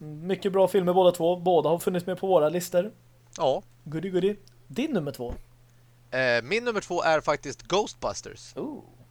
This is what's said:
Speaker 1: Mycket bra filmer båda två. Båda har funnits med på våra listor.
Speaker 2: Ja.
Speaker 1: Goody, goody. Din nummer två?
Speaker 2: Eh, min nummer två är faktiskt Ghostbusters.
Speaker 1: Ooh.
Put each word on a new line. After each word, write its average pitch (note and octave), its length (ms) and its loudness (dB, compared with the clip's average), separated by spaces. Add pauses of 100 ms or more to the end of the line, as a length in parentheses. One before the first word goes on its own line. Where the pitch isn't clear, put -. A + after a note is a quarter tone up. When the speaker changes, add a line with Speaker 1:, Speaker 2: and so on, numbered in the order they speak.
(260)
Speaker 1:
Mycket F#3+ 260 -2
bra - 160 6
filmer F3+ 240 2
båda F3+ 200 6
två. F3 240 0
Båda E3+ 320 4
har E3+ 100 2
funnits F3+ 280 -2
med F#3 120 -4
på F#3+ 80 -4
våra D#3+ 220 4
listor. F3 440 -2 (440)
Speaker 2:
Ja. C#3+ 260 0 (220)
Speaker 1:
Goody, D#3+ 260 -6
goody. F#3 260 0 (300)
Din B3+ 240 -4
nummer D3+ 220 -2
två? B2 220 -10 (760)
Speaker 2:
Eh, B2 320 0
min G3+ 220 -4
nummer A3 160 -2
två F3 220 -4
är D#3 180 2
faktiskt D3 420 -6
Ghostbusters. A2 920 -6
Speaker 1:
Ooh. B3 260 -10 (280)